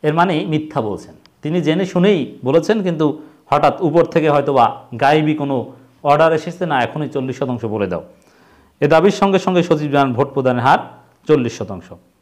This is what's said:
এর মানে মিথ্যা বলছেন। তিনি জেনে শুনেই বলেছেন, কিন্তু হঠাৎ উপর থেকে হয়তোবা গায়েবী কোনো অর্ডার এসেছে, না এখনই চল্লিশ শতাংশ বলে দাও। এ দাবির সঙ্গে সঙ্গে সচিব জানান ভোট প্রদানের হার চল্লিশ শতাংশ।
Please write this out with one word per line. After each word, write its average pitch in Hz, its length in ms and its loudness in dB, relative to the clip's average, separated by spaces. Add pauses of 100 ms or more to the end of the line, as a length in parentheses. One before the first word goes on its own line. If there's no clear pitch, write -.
এর 151 120 0
মানে 175 340 0
মিথ্যা 156 320 -4
বলছেন। 104 340 -8 (280)
তিনি 165 180 -2
জেনে 160 260 0
শুনেই 180 580 0
বলেছেন, 165 380 0
কিন্তু 156 400 -2 (240)
হঠাৎ 147 340 0
উপর 165 240 2
থেকে 160 260 0
হয়তোবা 131 520 2 (180)
গায়েবী 151 340 2
কোনো 139 380 -4 (300)
অর্ডার 151 300 4
এসেছে, 165 340 -4
না 139 160 0
এখনই 139 260 -4
চল্লিশ 131 280 -6
শতাংশ 123 280 -6
বলে 104 220 -2
দাও। 87 160 -6 (760)
এ 151 80 2
দাবির 165 220 4
সঙ্গে 196 280 0
সঙ্গে 180 240 0
সচিব 151 280 0
জানান 139 220 2
ভোট 127 160 0
প্রদানের 127 340 0
হার 139 160 4 (500)
চল্লিশ 127 300 0
শতাংশ। 95 340 -12 (300)